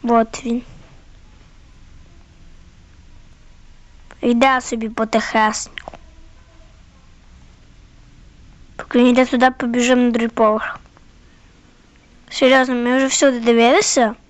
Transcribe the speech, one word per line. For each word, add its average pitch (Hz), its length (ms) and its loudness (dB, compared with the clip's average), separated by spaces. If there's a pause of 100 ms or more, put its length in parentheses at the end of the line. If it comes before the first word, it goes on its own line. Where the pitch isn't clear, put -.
От 233 420 -2
він. 240 180 -4 (3500)
Йде 247 400 2
собі 226 280 -8
потихесеньку. 220 1040 -4 (2750)
Поки - 220 -4
він 240 80 4
йде 247 200 4
туди, 254 240 2
побіжимо 247 520 0
на 247 80 2
другий 226 180 -2
поверх. 214 500 -2 (1500)
Серйозно, 262 440 2
ми 247 220 -2
вже 269 100 0
всюди 262 340 0
дивилися. 240 760 2 (160)